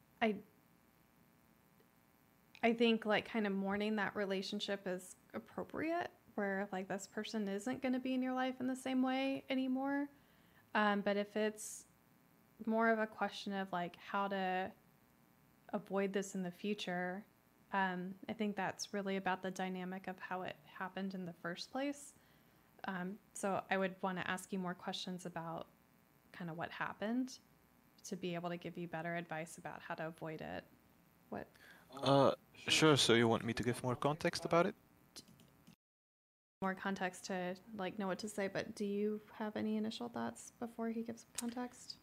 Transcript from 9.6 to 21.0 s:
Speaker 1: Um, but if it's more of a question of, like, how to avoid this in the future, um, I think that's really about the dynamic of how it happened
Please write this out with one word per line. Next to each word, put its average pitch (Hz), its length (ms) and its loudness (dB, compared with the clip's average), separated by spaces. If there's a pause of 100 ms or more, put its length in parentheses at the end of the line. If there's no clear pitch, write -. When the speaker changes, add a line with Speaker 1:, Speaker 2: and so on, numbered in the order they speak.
Speaker 1:
Um, 208 280 6
but 202 160 2
if 202 180 -2
it's 214 480 -2 (800)
more 226 240 4
of 226 100 6
a 214 80 0
question 202 460 -4
of, 190 200 -2
like, 175 240 -2
how 202 320 -2
to 190 440 0 (1000)
avoid 196 400 0
this 196 220 0
in 190 80 -2
the 180 80 -2
future, 185 760 -2 (480)
um, 185 420 0 (140)
I 220 40 -4
think 208 240 0
that's - 380 -2
really 196 220 0
about 190 260 0
the 185 80 -2
dynamic 185 580 -4
of 185 100 -6
how 185 240 -6
it 180 140 -6 (220)
happened 190 360 -4